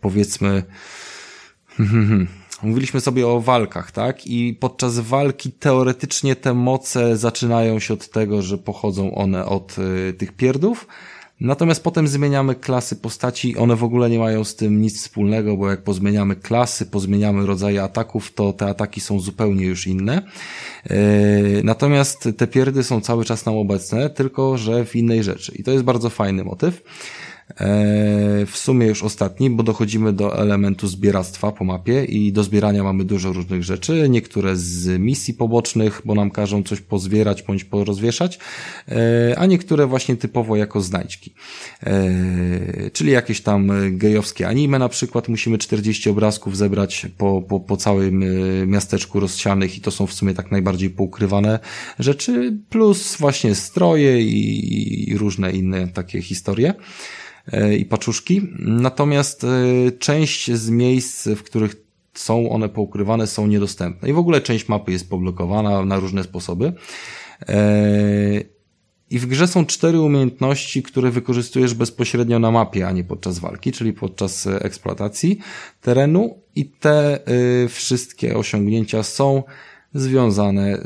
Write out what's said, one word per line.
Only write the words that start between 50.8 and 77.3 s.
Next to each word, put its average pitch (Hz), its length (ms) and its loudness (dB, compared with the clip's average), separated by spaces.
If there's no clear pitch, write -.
poukrywane 101 680 0
rzeczy, 214 600 0
plus 208 460 2
właśnie 135 380 2
stroje 147 680 4
i, 107 880 -2
i 104 80 0
różne 95 340 -2
inne 92 360 -2
takie 90 340 -8
historie. 104 520 -2
E, 104 240 2
i 98 80 0
paczuszki. 120 580 -2
Natomiast, 135 840 0
e, 123 40 0
część 147 540 0
z 113 180 -2
miejsc, 123 580 0
w 107 140 -2
których 107 340 -2
są 117 360 -2
one 110 180 -2
poukrywane, 107 580 -2
są 104 200 -2
niedostępne. 98 600 -2
I 139 40 0
w 156 60 2
ogóle 170 220 4
część - 280 -4
mapy 104 240 -2
jest 90 180 -6
poblokowana 95 720 -2
na 98 140 0
różne 95 260 -2
sposoby. 92 480 -4
E, 101 80 0
i 123 80 -2
w 123 80 -4
grze 135 200 2
są 175 200 2
cztery 165 340 2
umiejętności, 139 840 0
które 127 280 0
wykorzystujesz 123 640 0
bezpośrednio 120 640 0
na 113 120 4
mapie, 107 380 2
a 95 40 -2
nie 90 120 -2
podczas 90 340 -6
walki, 87 340 -6
czyli 110 200 -2
podczas, - 540 -6
e, 98 160 -2
eksploatacji 101 760 -2
terenu. 151 580 2
I 147 160 -2
te, 147 560 2
e, 123 420 2